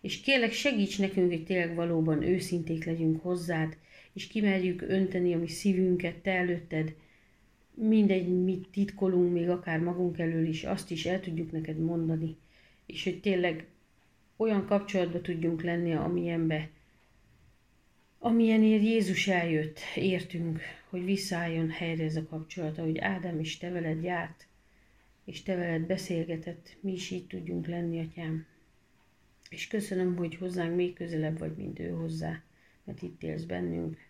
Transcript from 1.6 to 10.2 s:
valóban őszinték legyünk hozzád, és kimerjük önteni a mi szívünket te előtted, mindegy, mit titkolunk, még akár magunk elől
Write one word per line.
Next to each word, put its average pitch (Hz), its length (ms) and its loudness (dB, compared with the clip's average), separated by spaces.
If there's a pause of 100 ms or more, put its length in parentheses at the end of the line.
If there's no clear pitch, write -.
valóban 165 480 2
őszinték 165 640 0
legyünk 165 360 2
hozzád, 170 560 -2 (360)
és - 140 -10
kimerjük 185 540 2
önteni 185 520 2
a 165 40 2
mi 170 100 0
szívünket 180 680 2
te - 160 -2
előtted, 165 640 0 (800)
mindegy, 190 680 4
mit 185 280 0
titkolunk, 185 600 2
még 170 160 2
akár 175 300 0
magunk 175 400 0
elől 165 260 2